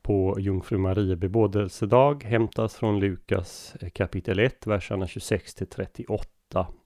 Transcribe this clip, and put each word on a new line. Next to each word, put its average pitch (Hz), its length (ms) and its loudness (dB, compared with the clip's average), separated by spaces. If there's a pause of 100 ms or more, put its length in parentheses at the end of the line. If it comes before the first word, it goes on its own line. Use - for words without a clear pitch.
på 98 380 2
Jungfru 98 380 -2
Marie 95 380 2
bebådelsedag 104 1080 2
hämtas 110 500 0
från 104 260 2
Lukas, - 800 -2
eh, 92 80 -8
kapitel 92 500 -2
ett, 127 280 0
verserna 98 400 -2
tjugosex - 480 -4
till 95 120 -6
trettioåtta, - 1000 -6 (200)